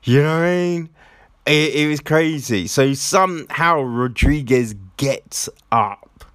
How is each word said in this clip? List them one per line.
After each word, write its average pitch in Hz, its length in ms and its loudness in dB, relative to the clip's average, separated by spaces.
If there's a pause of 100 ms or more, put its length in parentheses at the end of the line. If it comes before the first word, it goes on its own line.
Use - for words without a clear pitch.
You 131 220 4
know 160 160 0
what 165 60 0
I 175 100 0
mean? 175 340 -2 (560)
It, 151 300 2
it 151 120 0
was 151 120 -2
crazy. 151 680 0
So 139 300 0
somehow 170 840 0
Rodriguez 123 920 0 (240)
gets - 500 -6 (240)
up 104 640 -4